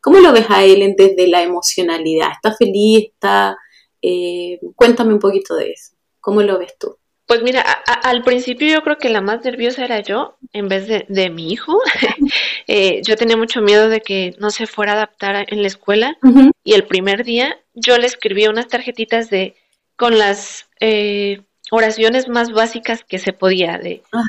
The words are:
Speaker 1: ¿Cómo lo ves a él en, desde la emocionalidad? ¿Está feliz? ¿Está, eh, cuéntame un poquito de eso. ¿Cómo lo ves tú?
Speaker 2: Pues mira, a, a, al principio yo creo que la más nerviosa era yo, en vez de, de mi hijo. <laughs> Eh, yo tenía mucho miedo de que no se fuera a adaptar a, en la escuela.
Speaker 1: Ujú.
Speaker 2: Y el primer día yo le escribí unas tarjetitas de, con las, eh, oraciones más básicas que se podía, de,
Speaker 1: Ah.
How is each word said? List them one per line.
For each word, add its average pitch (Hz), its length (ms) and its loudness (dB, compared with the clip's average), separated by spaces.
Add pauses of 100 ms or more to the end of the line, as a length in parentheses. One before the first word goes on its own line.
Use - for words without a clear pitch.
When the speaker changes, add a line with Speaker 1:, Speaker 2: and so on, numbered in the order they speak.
Speaker 1:
¿Cómo 359 180 6
lo 339 140 8
ves 220 160 4
a 196 160 4
él 190 160 8
en, 196 160 0
desde 190 300 4
la 175 140 2
emocionalidad? 165 920 -2
¿Está 214 200 -4
feliz? 214 600 2
¿Está, 196 440 -2 (440)
eh, 175 580 -6 (160)
cuéntame 233 380 4
un 208 60 2
poquito 196 360 -2
de - 160 -4
eso. - 220 -20 (260)
¿Cómo 208 240 -2
lo 196 160 0
ves 175 180 -14
tú? - 200 -12 (280)
Speaker 2:
Pues 233 180 2
mira, 254 180 0
a, - 100 -2 (220)
a, - 0 - (160)
al 240 140 -2
principio 247 440 -2
yo 311 140 2
creo 302 160 -2
que 277 100 -6
la 214 140 0
más 214 240 -4
nerviosa 247 400 -4
era 226 160 -4
yo, 208 340 -6 (160)
en 202 160 -8
vez 190 200 -4
de, 214 200 -4
de 190 220 -2
mi 165 240 -10
hijo. 320 320 -2
<laughs> - 340 -2 (480)
Eh, 190 360 0
yo 214 140 0
tenía 226 180 0
mucho 226 260 -4
miedo 208 280 4
de 220 120 -2
que 190 380 -6
no 208 100 -4
se 220 160 -8
fuera 208 280 -4
a - 20 0
adaptar 202 400 -6
a, 202 100 -6
en 208 160 -6
la 202 60 0
escuela. 214 560 -2
Speaker 1:
Ujú. 262 280 8 (120)
Speaker 2:
Y 214 100 2
el 196 120 4
primer 196 400 -2
día 240 320 -4 (160)
yo 240 240 2
le 240 100 0
escribí 208 400 0
unas 226 220 -2
tarjetitas 233 600 -4
de, 190 260 -4 (420)
con 233 200 2
las, 202 520 -2 (100)
eh, 202 640 -2 (300)
oraciones 226 580 0
más 233 220 -2
básicas 233 520 -4
que - 160 -12
se 185 140 -6
podía, 180 440 -2
de, 175 260 -12 (100)
Speaker 1:
Ah. 233 160 -2